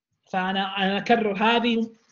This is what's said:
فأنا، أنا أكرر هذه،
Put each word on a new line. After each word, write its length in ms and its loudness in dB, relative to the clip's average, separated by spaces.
فأنا، 460 -2
أنا 220 0
أكرر 460 0
هذه، 520 0